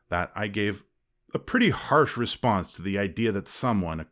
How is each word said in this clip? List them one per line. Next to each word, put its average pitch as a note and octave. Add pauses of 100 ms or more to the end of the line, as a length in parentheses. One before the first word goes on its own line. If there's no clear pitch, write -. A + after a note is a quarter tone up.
that F2
I G#2
gave G#2 (520)
a -
pretty A#3+
harsh C#3
response A2
to -
the G2
idea G2+
that G2
someone, F#2
a D#2